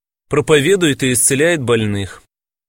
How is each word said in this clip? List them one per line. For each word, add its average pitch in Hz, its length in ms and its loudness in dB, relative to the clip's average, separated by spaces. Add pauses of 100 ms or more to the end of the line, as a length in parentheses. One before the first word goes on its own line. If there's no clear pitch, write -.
(300)
проповедует 151 720 0
и 127 80 0
исцеляет 143 500 0
больных. 107 640 -2 (460)